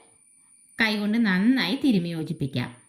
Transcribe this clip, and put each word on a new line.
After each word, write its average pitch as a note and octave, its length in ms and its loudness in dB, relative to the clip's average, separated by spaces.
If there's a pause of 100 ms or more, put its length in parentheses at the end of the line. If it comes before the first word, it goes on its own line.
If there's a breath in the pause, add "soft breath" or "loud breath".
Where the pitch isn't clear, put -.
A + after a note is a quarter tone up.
(800)
കൈകൊണ്ട് G#3+ 380 0 (100)
നന്നായി G3+ 560 2
തിരുമ്മി F3+ 300 2
യോജിപ്പിക്കാം. C#3+ 560 -6 (180)